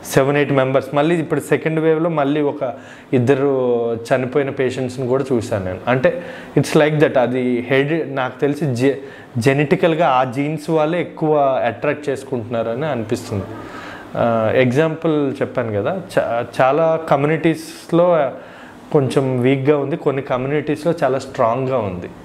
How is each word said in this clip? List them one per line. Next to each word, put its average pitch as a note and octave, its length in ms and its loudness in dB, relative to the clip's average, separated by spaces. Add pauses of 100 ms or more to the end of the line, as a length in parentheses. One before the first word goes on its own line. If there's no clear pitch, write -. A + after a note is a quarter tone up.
సెవెన్ C#3+ 320 2
ఎయిట్ C#3 140 2
మెంబర్స్. C3 440 2
మళ్ళీ D#3 200 2
ఇప్పుడు D3+ 240 -2
సెకండ్ D#3+ 400 -2
వేవ్లో D#3+ 300 2
మళ్ళీ D3+ 320 0
ఒక C3+ 320 -2 (400)
ఇద్దరు C3+ 380 4 (440)
చనిపోయిన B2+ 540 0
పేషెంట్స్ని B2+ 580 -4
కూడా C3+ 160 0 (100)
చూశాను G#2 320 -2
నేను. F#2 220 -6
అంటే B2+ 360 0 (340)
it's - 200 0
like D3+ 220 4
that, C#3 180 4
అది B2 520 0
హెడ్, C#3 460 0
నాకు B2+ 240 -4
తెలిసి C#3+ 360 0
జె-, C3 200 2 (420)
జెనెటికల్‌గా D#3 720 2
ఆ C3 160 4
జీన్స్ C#3+ 460 -4
వాళ్ళే D#3+ 320 0
ఎక్కువ C#3+ 640 0
అట్రాక్ట్ C#3+ 440 -2
చేసుకుంటున్నారని A#2 760 -4
అనిపిస్తుంది. A2+ 580 -4 (760)
ఆ, A2+ 380 2
ఎగ్జాంపుల్ D3 880 2
చెప్పాను A2+ 400 -2
కదా, E3+ 200 -4 (180)
చా-, A#2 260 -2 (160)
చాలా D#3+ 380 2 (100)
కమ్యూనిటీస్లో D#3 1200 2 (600)
కొంచెం C3 500 2
వీక్గా C3+ 360 4
ఉంది, C#3 180 -2
కొన్ని C#3 260 -2
కమ్యూనిటీస్లో C#3+ 720 -2 (100)
చాలా C3 160 2
స్ట్రాంగ్గా B2+ 580 0
ఉంది. F#2 320 -4 (140)